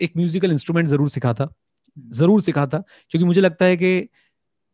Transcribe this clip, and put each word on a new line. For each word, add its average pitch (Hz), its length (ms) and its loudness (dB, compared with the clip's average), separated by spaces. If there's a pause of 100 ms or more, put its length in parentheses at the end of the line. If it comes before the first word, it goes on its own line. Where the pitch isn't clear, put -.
एक 170 140 -4
म्यूजिकल 175 360 0
इंस्ट्रूमेंट 165 360 -2
जरूर 143 200 0
सिखाता, 131 400 -4 (500)
जरूर 147 420 2
सिखाता, 143 380 -2
क्योंकि - 460 -6
मुझे 175 160 2
लगता 185 240 2
है 180 120 4
कि 185 320 -2 (640)